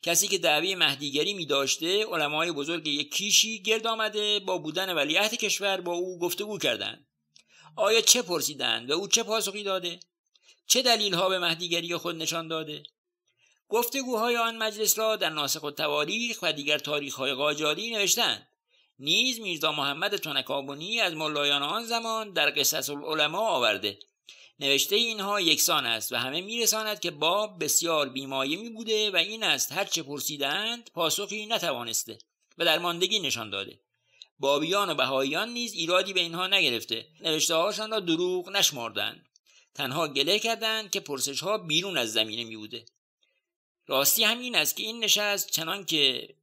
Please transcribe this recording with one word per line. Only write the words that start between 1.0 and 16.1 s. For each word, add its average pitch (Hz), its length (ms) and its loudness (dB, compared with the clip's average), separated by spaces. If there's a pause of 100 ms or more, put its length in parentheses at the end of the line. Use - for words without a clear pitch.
می 175 120 -6
داشته، 156 600 2
علمای 156 460 0
بزرگ 156 340 -4
یک 147 280 -4
کیشی 208 480 2
گرد 220 240 2
آمده 208 520 0
با 190 200 -2
بودن 170 360 -2
ولیعهد 165 400 2
کشور 196 460 0
با 175 120 -4
او 175 260 -4
گفتگو 175 400 -2
کردند. 110 480 -2 (720)
آیا 220 240 4
چه 240 220 6
پرسیدند 131 680 -2
و 147 40 4
او 190 140 -2
چه - 140 4
پاسخی 208 400 -2
داده؟ 180 380 -4 (680)
چه 254 160 4
دلیل‌ها 202 460 4
به 185 100 2
مهدیگری 170 580 -2
خود 170 200 -4
نشان 160 320 -4
داده؟ 151 340 -8 (840)
گفتگوهای 240 680 0
آن 226 200 0
مجلس 214 420 0
را 220 180 2
در 180 140 0
ناسخ 151 340 -2
التواریخ 156 760 -2